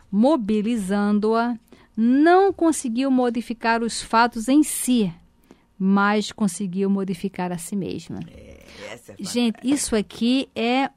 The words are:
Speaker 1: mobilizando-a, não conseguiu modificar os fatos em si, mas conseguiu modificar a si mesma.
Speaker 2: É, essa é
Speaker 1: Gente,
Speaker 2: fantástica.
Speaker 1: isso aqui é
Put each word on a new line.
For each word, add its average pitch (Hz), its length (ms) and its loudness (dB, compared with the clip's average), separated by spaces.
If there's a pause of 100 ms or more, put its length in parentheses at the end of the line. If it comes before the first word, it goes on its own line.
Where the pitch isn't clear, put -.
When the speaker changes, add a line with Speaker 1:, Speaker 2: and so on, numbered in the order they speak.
(480)
Speaker 1:
mobilizando-a, 214 1080 0 (380)
não 311 560 4
conseguiu 269 580 0
modificar 233 720 0
os 226 200 -6
fatos 226 460 0
em 285 140 6
si, 233 500 0 (680)
mas 202 520 2
conseguiu 196 600 -2
modificar 190 600 -4
a 175 80 -6
si - 160 -12
mesma. 156 460 -8 (120)
Speaker 2:
É, - 280 -20 (320)
essa 113 200 -20
é 98 60 -20
Speaker 1:
Gente, 226 380 -2
Speaker 2:
fantástica. 262 180 -2
Speaker 1:
isso 269 220 -2
aqui 240 580 -2
é 247 420 -2